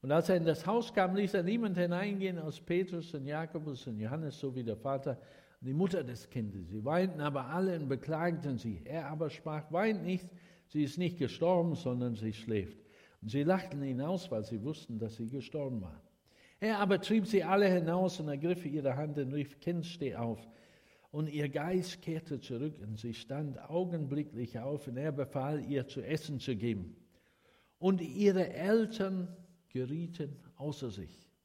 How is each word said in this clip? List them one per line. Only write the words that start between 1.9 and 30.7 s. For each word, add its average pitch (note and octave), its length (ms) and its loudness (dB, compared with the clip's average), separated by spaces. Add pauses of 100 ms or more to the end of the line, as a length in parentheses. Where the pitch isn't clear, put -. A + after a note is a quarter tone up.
als D#3 240 -6
Petrus F3 540 -2
und C#3 100 -6
Jakobus D3+ 640 -4
und A2+ 140 -4
Johannes C#3 380 -4
sowie B2+ 260 -4
der A2 120 -2
Vater C3+ 420 -2 (420)
und B2 60 -8
die C3 60 -2
Mutter E3+ 320 2
des A#2+ 240 -10
Kindes. G2 400 -6
Sie G#2+ 160 -6
weinten E3 380 2
aber C#3 240 -2
alle F3 320 0
und C#3+ 100 -4
beklagten D3+ 720 0
sie. G#2 260 -4
Er D3+ 240 -6
aber D#3 220 -2
sprach, D3+ 420 -6
"Weint G3 320 2
nicht, F3+ 240 -2 (380)
sie D3+ 180 2
ist C3+ 140 -4
nicht F3 200 2
gestorben, E3+ 560 4
sondern B2 420 0
sie G#2+ 180 -2
schläft." G#2 440 -2 (440)
Und A2 80 -6
sie C#3 120 2
lachten D#3+ 400 2
ihn C3 200 -2
aus, F3 280 -2
weil A2 140 0
sie G#2+ 180 -4
wussten, B2 360 -6
dass A2 180 -4
sie A2+ 120 -4
gestorben C3 520 -4
war. D#2+ 220 -10 (560)
Er G#3 220 0
aber G3 200 4
trieb G3+ 260 4
sie G3+ 160 6
alle G3 260 6
hinaus F3+ 520 4
und D3+ 80 -2
ergriff E3 380 0
ihre C#3 300 2
Hand D3 200 -2
und C3+ 160 0
rief, C#3+ 280 -2
"Kind, E3+ 260 0
steh - 300 -4
auf." A#2 300 -2 (680)
Und D3+ 160 -2
ihr D3 200 -2
Geist F3 540 0
kehrte D#3+ 380 -4
zurück C3+ 400 -4
und G#2+ 180 -6
sie A#2 160 -4
stand C#3 440 -6 (100)
augenblicklich D3 880 -2
auf C#3 280 -4
und A#2+ 100 -6
er D3+ 140 -2
befahl, C#3 580 -2
ihr C3+ 200 0
zu B2+ 140 -6
essen D3 360 -2
zu C3 160 -2
geben. G2+ 420 -2 (840)
Und F#3 220 4
ihre F#3 500 4
Eltern F#3+ 760 2 (420)
gerieten C#3+ 680 -4 (200)
außer C#3 340 -4